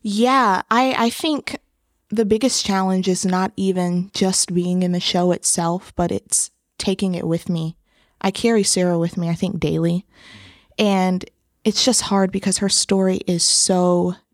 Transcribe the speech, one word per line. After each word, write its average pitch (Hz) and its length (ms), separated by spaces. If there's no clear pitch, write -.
Yeah, 220 680
I, 254 260
I 233 140
think 294 480
the 220 160
biggest 220 400
challenge 190 440
is 185 180
not 185 300
even 180 580
just 190 400
being 180 280
in 180 100
the 180 80
show 180 320
itself, 170 640
but 175 160
it's - 380
taking 190 360
it 170 120
with 165 240
me. 165 260
I 190 100
carry 226 320
Sarah 180 360
with 170 200
me, 170 100
I 170 60
think, 175 260
daily. 165 460
And 185 500
it's - 200
just 247 180
hard 190 280
because 196 280
her 196 100
story 190 480
is 175 160
so 180 720